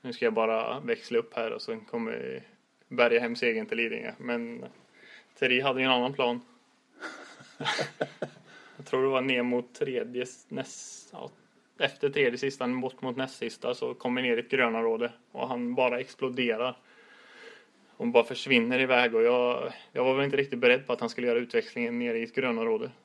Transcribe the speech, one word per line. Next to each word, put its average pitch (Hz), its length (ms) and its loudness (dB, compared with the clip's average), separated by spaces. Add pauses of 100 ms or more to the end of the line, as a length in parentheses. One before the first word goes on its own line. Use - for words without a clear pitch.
Nu 123 120 -10
ska 123 120 -2
jag 110 80 2
bara 113 460 0
växla 117 400 -4
upp 113 140 -6
här 113 200 -4
och 107 80 -10
sen 113 200 -8
kommer 113 600 -6 (440)
bärga 120 320 4
hem 117 160 -2
segern 110 300 0
till 113 120 -4
Lidingö. 117 400 -4
Men 120 480 -8 (760)
Thierry 127 220 4
hade 131 180 0
ju 131 60 2
en 131 60 4
annan 127 220 2
plan. 120 280 0 (1160)
<laughs> - 100 -4 (1080)
Jag 147 80 -16
tror 131 180 0
det 135 60 4
var 131 120 2
ner 127 220 2
mot 123 320 -2
tredje, 123 500 -4 (220)
näst, - 640 -12
ja, - 160 -12 (480)
efter - 320 -2
tredje 135 280 2
sista, 135 300 -4
bort 127 340 -6
mot 131 160 -6
näst 131 200 -6
sista, 123 360 -6
så 123 200 -6
kommer 127 280 -4
ner 120 160 2
i - 20 0
ett 120 100 -8
grönområde 117 600 0 (200)
och 131 160 -6
han 123 280 -4
bara 123 240 2
exploderar. 123 760 -2 (1200)
Och 117 100 -2
bara 120 160 8
försvinner 127 560 2
iväg, 123 360 4
och 113 80 6
jag, 123 500 4 (180)
jag 127 120 0
var 131 120 4
väl 139 100 2
inte 139 120 0
riktigt 139 220 0
beredd 123 280 4
på 123 60 0
att 117 60 -4
han 117 100 -2
skulle 120 180 -4
göra 120 120 2
utväxlingen 120 600 -2
ner 120 160 -2
i 117 80 -2
ett 117 120 -8
grönområde. 117 560 0 (140)